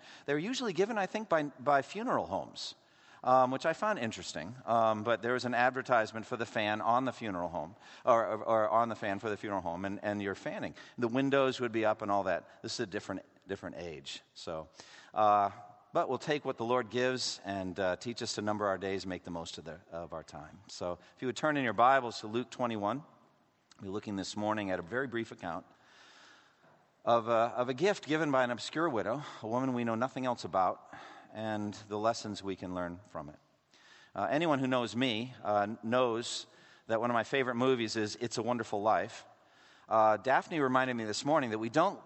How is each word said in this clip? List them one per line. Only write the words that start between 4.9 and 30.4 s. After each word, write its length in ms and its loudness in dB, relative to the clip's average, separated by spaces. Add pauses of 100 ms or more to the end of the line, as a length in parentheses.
but 180 2
there 140 0
was 100 -2
an 80 -2
advertisement 720 2
for 140 -6
the 80 -2
fan 340 0
on 240 2
the 80 -2
funeral 380 -4
home, 240 -6 (320)
or, 180 6
or, 200 -2
or 260 4
on 180 4
the 80 -6
fan 220 -2
for 100 -4
the 80 0
funeral 240 -4
home, 240 -4
and, 180 -6
and 200 -2
you're 120 -2
fanning. 380 -8 (240)
The 120 0
windows 520 2
would 120 -2
be 120 0
up 160 2
and 100 -2
all 120 2
that. 220 -2 (180)
This 100 -8
is 80 -6
a 60 -2
different, 340 -8 (260)
different 320 -8
age. 440 -10 (100)
So, 340 -10 (460)
uh, 380 6 (440)
but 160 0
we'll 80 0
take 260 -2
what 140 -4
the 80 -2
Lord 240 2
gives 560 0
and, 340 -4
uh, 160 2
teach 260 -8
us 120 -6
to 80 -4
number 240 -2
our 100 2
days, 300 -4
make 180 -8
the 60 -12
most 260 -8
of, 80 -14
the, 120 -12 (140)
of 220 -10
our 100 -8
time. 440 -16
So 320 -6 (180)
if 60 -12
you 60 -2
would 60 -2
turn 220 2
in 80 0
your 80 2
Bibles 480 4
to 60 -8
Luke 240 -2
twenty-one, 520 -2 (800)
we'll 100 -10
be 20 -6
looking 220 -4
this 220 -6
morning 340 -2
at 80 0
a 40 -6
very 240 -4
brief 260 -6
account 320 -8 (1400)
of 220 4
a, 280 2
of 140 0
a 40 -4
gift 320 0
given 240 0
by 140 4
an 60 0
obscure 400 -2
widow, 320 -2 (200)
a 40 -8
woman 260 0
we 100 -2
know 120 0
nothing 320 -2
else 180 -2